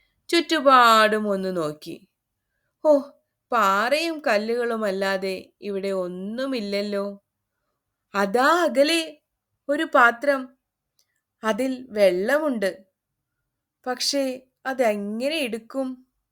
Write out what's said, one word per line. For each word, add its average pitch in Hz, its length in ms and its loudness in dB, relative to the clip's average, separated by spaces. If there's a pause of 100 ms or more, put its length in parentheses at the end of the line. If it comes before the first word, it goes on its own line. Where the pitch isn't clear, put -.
(300)
ചുറ്റുപാടും 247 1000 4
ഒന്ന് 190 280 -2
നോക്കി. 156 400 -6 (880)
"ഓ, 311 80 4 (600)
പാറയും 247 760 0
കല്ലുകളുമല്ലാതെ 208 1080 -2 (260)
ഇവിടെ 196 300 -6
ഒന്നുമില്ലല്ലോ. 202 1120 -6 (1080)
അതാ 202 340 0 (140)
അകലെ 294 400 2 (680)
ഒരു 302 140 -2
പാത്രം, 269 580 2 (1000)
അതിൽ 247 460 -4
വെള്ളമുണ്ട്. 208 840 2 (1120)
പക്ഷേ 254 380 -2 (420)
അതെങ്ങനെ 240 720 -2
എടുക്കും? 254 500 -6 (440)